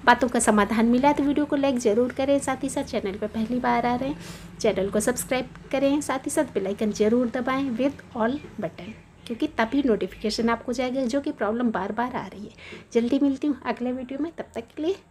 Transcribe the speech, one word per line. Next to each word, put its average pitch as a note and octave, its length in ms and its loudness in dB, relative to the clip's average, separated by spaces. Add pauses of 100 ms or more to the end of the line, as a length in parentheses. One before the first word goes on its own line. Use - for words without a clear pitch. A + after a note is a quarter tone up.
बातों A#3+ 220 6
का A#3+ 120 0
समाधान A3 460 4
मिला B3 220 4
है D4 60 6
तो C#4+ 100 2
वीडियो C#4+ 220 2
को D4 100 -2
लाइक C#4 220 2
ज़रूर A#3 340 2
करें, C#4 280 2
साथ C4 240 -2
ही C4+ 60 -4
साथ C4+ 140 -4
चैनल G3+ 340 -4
पर G#3+ 100 -4
पहली A3 320 -2
बार A#3+ 260 2
आ A#3+ 100 2
रहे C4 140 -4
हैं D4+ 100 -6 (400)
चैनल G3 300 0
को G#3 100 0
सब्सक्राइब B3 500 -2 (220)
करें, C#4 300 2
साथ C4+ 180 -2
ही D4 120 -6
साथ D#4 120 2
बेल G3 240 -2
आइकन G#3 240 -2
ज़रूर A#3 360 4
दबाएं C4 440 -2
with B3+ 460 -2
all A#3 160 2
button, F#3+ 560 -8 (380)
क्योंकि B3 200 -2
तभी A#3+ 380 0
नोटिफिकेशन A3 640 0
आपको A#3 240 -2
जाएगा B3+ 320 -2
जो C4+ 160 0
कि D4 100 -4
प्रॉब्लम A#3 400 0
बार G3 200 -4
बार A#3 240 -4
आ G3 120 -4
रही G3 160 -14
है। A3 80 -14 (420)
जल्दी A#3+ 260 4
मिलती C#4 280 2
हूँ D4 180 -2
अगले B3 260 -2
वीडियो C4 320 -6
में, E4 140 -4
तब - 80 -10 (100)
तक A#3 60 -4
के - 220 -10
लिए F#4+ 120 0 (160)